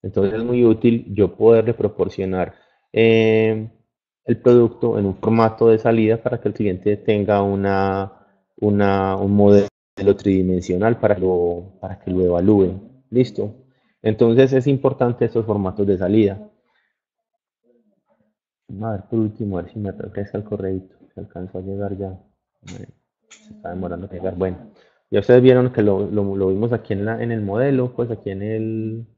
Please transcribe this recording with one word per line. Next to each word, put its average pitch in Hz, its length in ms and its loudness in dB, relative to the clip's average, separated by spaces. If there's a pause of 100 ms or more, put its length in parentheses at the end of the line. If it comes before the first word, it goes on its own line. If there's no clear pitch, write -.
Entonces 98 340 -2
es 113 100 -4
muy 120 180 0
útil 117 500 2
yo 98 220 0
poderle 113 380 4
proporcionar, 92 800 -4 (400)
eh, 110 760 2 (560)
el 117 120 0
producto 117 600 2
en 101 80 0
un 95 100 -2
formato 113 520 2
de 110 120 4
salida 113 360 2
para 120 240 -6
que - 80 -6
el 101 60 -4
cliente 104 420 -2
tenga 104 460 0
una, 98 720 -2 (440)
una, 98 600 0
un 98 160 -2
modelo 101 340 6 (500)
tridimensional 92 800 0
para 104 200 0
lo, 90 640 -2
para 95 180 -14
que - 100 -12
lo 90 140 -2
evalúe. 90 840 0
¿Listo? 113 560 -4 (360)
Entonces 117 520 4
es 131 140 0
importante 123 580 0
estos 113 200 -4
formatos 101 420 -2
de 98 100 0
salida. 98 520 0 (2250)
Vamos 98 140 -12
a 110 80 -6
ver 98 180 -8
por 117 100 -2
último, 107 380 -4
a 87 40 -4
ver 90 100 -16
si - 80 -14
me 101 120 -6
refresca 101 460 -10
el 104 60 -8
correíto, 95 520 -8 (180)
si - 60 -18
alcanzó 92 400 -14
a - 20 -10
llegar 98 360 -8
ya. 98 100 -8
A - 720 -20
ver, 98 80 -18 (400)
se - 260 -20
está - 180 -14
demorando 90 360 -10
en - 60 -18
llegar. 92 220 -8
Bueno, 90 360 -6 (400)
ya 104 80 0
ustedes 123 220 6
vieron 127 320 4
que 117 80 0
lo, 101 280 0
lo, 98 280 -4
lo 95 100 0
vimos 101 240 -2
aquí 110 220 -6
en 98 100 -4
la, 113 180 -6
en 117 100 -6
el 113 100 -6
modelo, 123 520 -2
pues 123 160 -6
aquí 104 200 -10
en 95 120 -10
el 110 640 -8 (120)